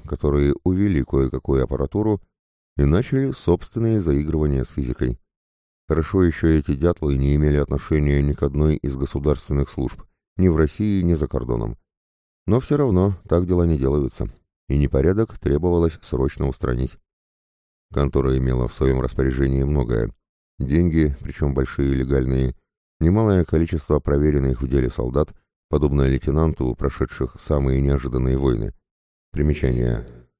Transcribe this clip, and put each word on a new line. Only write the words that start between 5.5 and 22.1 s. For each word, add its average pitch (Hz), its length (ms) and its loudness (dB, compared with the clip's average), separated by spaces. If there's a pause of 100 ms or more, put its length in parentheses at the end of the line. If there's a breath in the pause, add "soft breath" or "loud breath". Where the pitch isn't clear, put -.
Хорошо 80 360 2
еще 82 260 2
эти 78 260 2
дятлы 76 400 0
не 69 200 2
имели 73 220 2
отношения 71 680 0
ни 71 100 0
к - 80 -4
одной 73 340 2
из 67 220 -6
государственных 69 720 -2
служб, - 320 -8 (340)
ни 92 120 4
в 80 100 4
России, 98 460 0
ни 85 100 2
за 71 140 -2
кордоном. 58 500 -4 (680)
Но 110 120 4
все - 160 -2
равно 101 420 2 (120)
так 87 160 2
дела 87 200 2
не 80 120 2
делаются, 67 500 -2 (420)
и 67 80 0
непорядок 73 640 0
требовалось 82 640 0
срочно 69 460 -4
устранить. 64 500 -4 (960)
Контора 67 440 0
имела 64 300 0
в - 60 -10
своем 65 280 0
распоряжении 67 600 -2
многое. 58 480 0 (480)
Деньги, 78 640 2
причем 73 320 -4
большие 67 380 0
и 67 40 2
легальные, 65 600 0 (440)